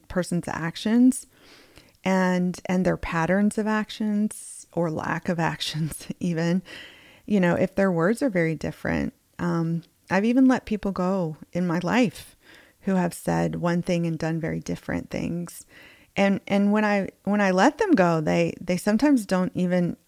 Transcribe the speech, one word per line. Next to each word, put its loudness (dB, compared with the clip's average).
person's -2
actions 2
and, 2
and 0
their 0
patterns 0
of -2
actions -4
or -2
lack -4
of -2
actions -4
<laughs> -18
even. 0
You 2
know, 4
if 0
their 2
words 2
are 2
very 2
different. -4
Um, 0
I've 2
even 6
let 2
people -4
go -2
in -2
my 0
life -2
who 2
have 0
said -2
one -2
thing 0
and -2
done -4
very -4
different -8
things. -8
And, 2
and 2
when 2
I, 0
when 0
I 2
let 4
them 0
go, 4
they, 0
they -2
sometimes 2
don't 0
even 0